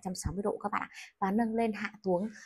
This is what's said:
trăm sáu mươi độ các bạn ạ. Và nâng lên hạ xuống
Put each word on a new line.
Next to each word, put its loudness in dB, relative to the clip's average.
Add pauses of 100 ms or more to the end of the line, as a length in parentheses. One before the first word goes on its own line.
trăm -4
sáu -4
mươi -4
độ 0
các -2
bạn 0
ạ. -8 (280)
Và 2
nâng 2
lên 4
hạ -4 (120)
xuống 2 (180)